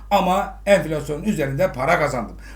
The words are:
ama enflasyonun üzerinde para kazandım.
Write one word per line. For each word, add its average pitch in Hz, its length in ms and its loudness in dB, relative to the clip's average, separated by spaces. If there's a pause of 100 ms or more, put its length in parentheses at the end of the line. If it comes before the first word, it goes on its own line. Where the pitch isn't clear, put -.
(100)
ama 190 560 0
enflasyonun 156 580 2
üzerinde 143 480 0
para 147 260 2
kazandım. 131 380 -2 (200)